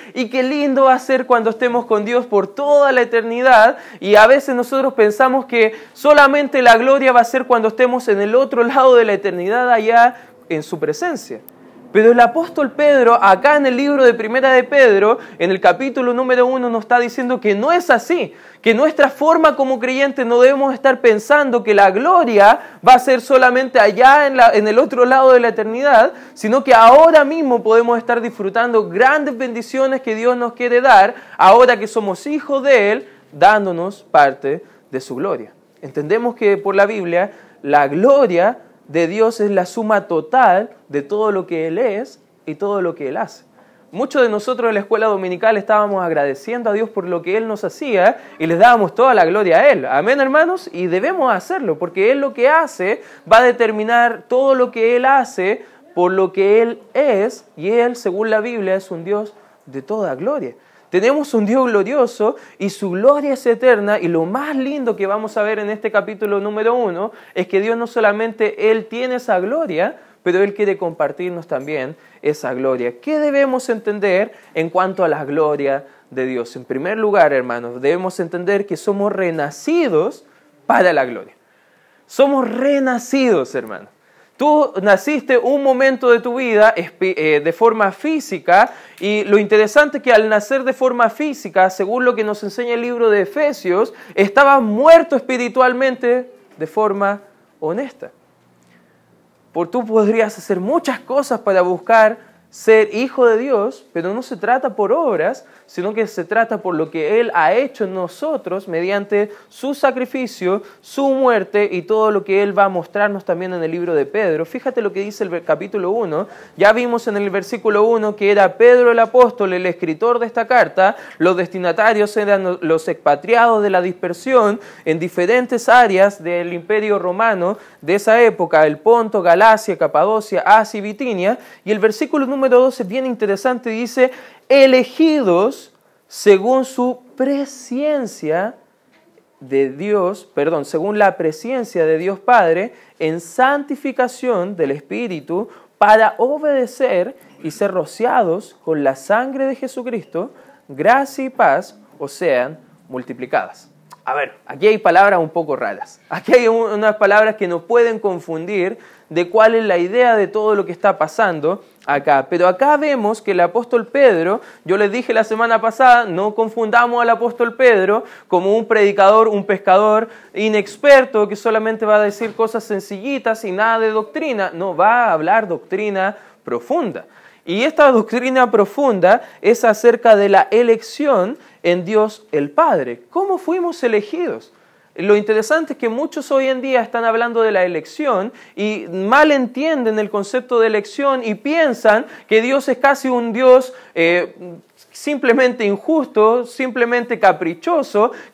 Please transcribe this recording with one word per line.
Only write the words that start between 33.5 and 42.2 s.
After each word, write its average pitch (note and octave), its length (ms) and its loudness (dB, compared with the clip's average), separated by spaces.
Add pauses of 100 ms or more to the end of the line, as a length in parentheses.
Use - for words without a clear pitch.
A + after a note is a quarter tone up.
parte C#3+ 520 0 (280)
de C3 100 -8
su C3 140 -12
gloria. C3 400 -8 (260)
Entendemos F3+ 540 -4
que G3+ 240 0
por G3 160 -4
la G3 100 4
Biblia, F#3+ 460 -2 (320)
la C#3+ 260 2
gloria G#3 720 2 (300)
de E3 200 0
Dios A3 320 -2
es G#3 100 0
la F#3 160 0
suma G#3+ 400 -2
total G3 640 0 (160)
de C#3+ 160 -6
todo G#3 300 -2
lo F#3 160 -4
que E3 180 -4
Él E3 100 -6
es A#3 460 -6 (220)